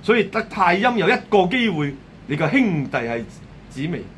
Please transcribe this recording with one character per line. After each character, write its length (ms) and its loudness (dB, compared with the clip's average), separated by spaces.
所 160 4
以 60 2
得 180 -4
太 380 0
陰 160 2
有 120 2
一 40 4
個 180 4
機 240 0
會， 240 -2
你 100 -4
個 120 0
兄 360 2
弟 120 -6
係 280 -4
紫 180 -6
微 140 -6